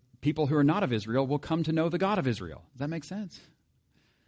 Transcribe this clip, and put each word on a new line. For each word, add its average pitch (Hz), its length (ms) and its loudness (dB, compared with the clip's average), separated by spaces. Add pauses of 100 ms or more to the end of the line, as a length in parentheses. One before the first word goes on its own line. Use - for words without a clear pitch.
(220)
people 156 240 0
who 147 100 2
are 143 80 6
not 170 180 4
of 139 100 0
Israel 113 340 0
will 143 120 0
come 160 260 -2
to 156 80 0
know 160 180 2
the 175 80 -2
God 196 200 0
of 143 80 0
Israel. 90 460 -4
Does - 80 -20
that 143 80 -4
make 160 160 -6
sense? 196 340 -10 (880)